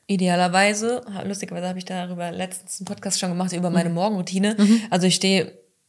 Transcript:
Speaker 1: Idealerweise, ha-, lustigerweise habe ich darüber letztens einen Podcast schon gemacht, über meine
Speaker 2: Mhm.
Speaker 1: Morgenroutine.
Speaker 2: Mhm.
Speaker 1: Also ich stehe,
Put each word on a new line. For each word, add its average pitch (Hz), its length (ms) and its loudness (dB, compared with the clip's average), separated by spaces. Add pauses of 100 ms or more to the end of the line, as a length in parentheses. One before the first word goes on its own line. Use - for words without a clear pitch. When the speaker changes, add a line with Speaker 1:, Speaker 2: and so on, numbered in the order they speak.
Speaker 1:
Idealerweise, 196 960 2 (100)
ha-, 190 120 -10
lustigerweise 185 440 -6
habe 185 100 -6
ich 180 60 -12
darüber 180 480 -6
letztens 185 480 -8
einen 185 60 -10
Podcast 202 340 -4
schon 185 100 -2
gemacht, 180 220 -2
über 175 160 -2
meine 175 220 2
Speaker 2:
Mhm. 170 60 -2
Speaker 1:
Morgenroutine. 196 640 0
Speaker 2:
Mhm. 208 220 6 (100)
Speaker 1:
Also 185 160 4
ich 180 100 4
stehe, 190 360 2 (360)